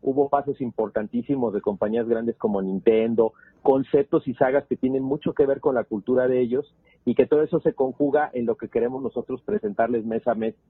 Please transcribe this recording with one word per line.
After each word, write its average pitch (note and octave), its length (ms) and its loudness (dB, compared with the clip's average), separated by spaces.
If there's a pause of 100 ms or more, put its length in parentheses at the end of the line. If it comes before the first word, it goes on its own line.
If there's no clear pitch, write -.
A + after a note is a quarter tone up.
hubo C#3 260 0
pasos C#3 320 -2
importantísimos A#2 920 -2
de G2+ 80 -2
compañías G#2+ 460 -2
grandes A#2 300 -2
como G2+ 260 -2
Nintendo, A2 720 2 (300)
conceptos C#3 680 2
y A#2 60 -4
sagas C3+ 340 0
que B2 80 -2
tienen C3 260 0
mucho C#3+ 300 -4
que C#3+ 140 2
ver C3+ 120 0
con C#3 160 0
la A#2 100 0
cultura B2+ 440 0
de B2+ 120 2
ellos B2 320 -2 (320)
y A#2+ 120 0
que B2+ 100 6
todo D3+ 160 2
eso D#3 180 -2
se D#3 120 0
conjuga C#3+ 600 0
en A#2+ 140 -4
lo A2+ 100 0
que G#2+ 120 -12
queremos B2 340 -2
nosotros B2 400 -8
presentarles A2 640 -2
mes A2+ 240 -4
a A#2 60 2
mes A2 200 -4 (160)